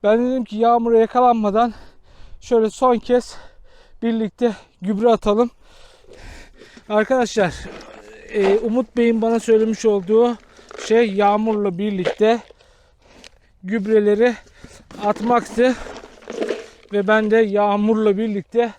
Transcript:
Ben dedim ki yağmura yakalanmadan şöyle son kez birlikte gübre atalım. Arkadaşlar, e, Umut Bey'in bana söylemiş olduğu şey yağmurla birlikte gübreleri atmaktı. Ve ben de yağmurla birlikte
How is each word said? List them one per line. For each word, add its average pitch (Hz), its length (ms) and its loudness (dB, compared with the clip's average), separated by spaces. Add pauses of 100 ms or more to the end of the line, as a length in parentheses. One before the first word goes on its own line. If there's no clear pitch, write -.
Ben 233 280 2
dedim 254 140 -2
ki 208 120 -12
yağmura 233 420 2
yakalanmadan 226 760 2 (640)
şöyle 226 300 0
son 254 280 0
kez - 380 -2 (680)
birlikte 226 500 -2 (300)
gübre 208 260 0
atalım. 226 420 2 (1400)
Arkadaşlar, 214 680 0 (760)
e, 202 300 2
Umut 233 380 -2
Bey'in 233 260 2
bana 226 180 0
söylemiş 220 460 0
olduğu 220 500 2 (500)
şey 220 280 2
yağmurla 208 640 0
birlikte 208 600 0 (1200)
gübreleri 208 720 0 (720)
atmaktı. 226 680 0 (1160)
Ve 202 160 -2
ben 214 220 2
de 220 60 4
yağmurla 208 800 2
birlikte 220 640 -4